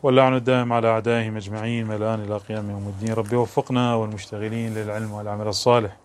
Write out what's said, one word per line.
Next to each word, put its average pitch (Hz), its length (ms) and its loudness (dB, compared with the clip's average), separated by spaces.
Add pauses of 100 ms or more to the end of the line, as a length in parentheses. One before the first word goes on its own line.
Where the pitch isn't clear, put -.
واللعن 131 340 6
الدائم 123 360 2
على 113 160 2
أعدائهم 113 480 0
أجمعين، 110 500 -4
من 107 80 -4
الآن 107 260 -2
إلى 104 160 -4
قيام 104 340 -6
يوم 101 180 -6
الدين. 104 260 -4
رب 110 200 -2
وفقنا 123 600 0
والمشتغلين 110 800 -4
للعلم 107 380 -6
والعمل 104 360 -6
الصالح. 107 560 2